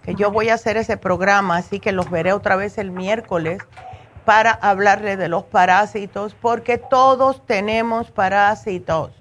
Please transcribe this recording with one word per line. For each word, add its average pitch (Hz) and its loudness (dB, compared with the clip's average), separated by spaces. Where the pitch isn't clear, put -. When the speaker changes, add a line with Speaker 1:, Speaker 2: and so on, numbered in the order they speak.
Speaker 1:
Que 175 -6
yo 202 0
Speaker 2:
Ajá. 202 0
Speaker 1:
voy 220 0
a 226 4
hacer 226 -4
ese 220 -4
programa, 190 0
así 190 -6
que 208 -2
los 175 -2
veré 180 0
otra 202 0
vez 202 -6
el 196 -6
miércoles 185 -4
para 220 4
hablarle 202 0
de 180 -4
los 180 -2
parásitos, 202 0
porque 233 -2
todos 262 2
tenemos 226 -2
parásitos, 190 -2